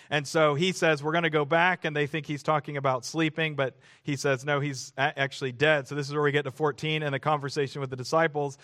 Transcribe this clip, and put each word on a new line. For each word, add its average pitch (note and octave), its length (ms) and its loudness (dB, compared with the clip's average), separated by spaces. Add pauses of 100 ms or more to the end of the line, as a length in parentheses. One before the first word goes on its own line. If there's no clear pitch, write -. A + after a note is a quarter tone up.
And C#3+ 180 0
so D#3 280 4
he F3+ 160 2
says, D#3+ 320 2
"We're D#3 80 -2
gonna E3+ 180 2
go D3+ 160 2
back." E3 400 2
And D3+ 100 -4
they D3 120 0
think D3+ 180 -6
he's D3 160 -6
talking D3+ 360 0
about C3 280 0
sleeping, D#3 500 -2
but C3+ 220 -2 (260)
he D3 120 -4
says, C3+ 300 0
"No, D3 140 2
he's C#3 380 -6
a-, C#3 220 0
actually C3+ 320 -2
dead." C#3+ 360 2
So C#3+ 60 -10
this C#3 140 -4
is C#3+ 60 -8
where D3 100 0
we C#3+ 80 4
get C#3+ 120 2
to C3+ 80 -6
fourteen D#3 520 -2
and C#3+ 100 -2
the C3+ 60 -2
conversation C#3+ 640 -2
with C3+ 100 -6
the C3 40 -8
disciples. C#3+ 680 0